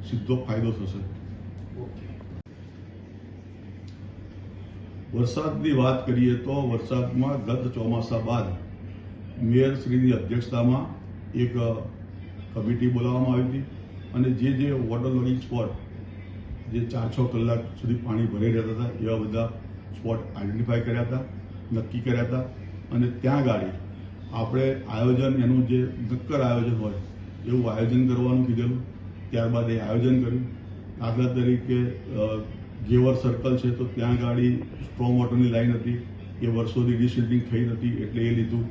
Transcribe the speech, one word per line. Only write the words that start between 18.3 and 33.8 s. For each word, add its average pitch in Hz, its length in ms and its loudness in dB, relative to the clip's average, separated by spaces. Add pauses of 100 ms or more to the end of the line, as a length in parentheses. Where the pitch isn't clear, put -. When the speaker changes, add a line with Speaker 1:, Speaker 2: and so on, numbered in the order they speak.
Speaker 1:
રહેતા 113 300 0
હતા 120 80 -2 (100)
એવા 113 160 0
બધા 110 360 0 (380)
સ્પોટ 113 280 -2 (180)
આઈડેન્ટિફાઈ 113 440 0
કર્યા 120 200 0
હતા, 123 200 -2 (520)
નક્કી 113 280 -2
કર્યા 123 220 0
હતા 123 160 0 (540)
અને 123 140 4
ત્યાં 131 380 2
ગાડી 107 220 2 (680)
આપણે 127 420 2
આયોજન, 127 680 2
એનું 123 260 6
જે 127 200 4 (240)
નક્કર 135 280 -2
આયોજન 120 360 2
હોય 104 160 -2 (560)
એવું 117 260 2
આયોજન 123 340 4
કરવાનું 123 380 4
કીધેલું. 120 360 0 (480)
ત્યારબાદ 117 400 2
એ 113 100 0
આયોજન 120 420 4
કર્યું. 120 200 0 (580)
દાખલા 123 320 2
તરીકે, 123 520 2
અ, 110 520 -2 (520)
ગેવર 123 260 6
સર્કલ 127 420 2
છે 127 140 2
તો 123 140 -2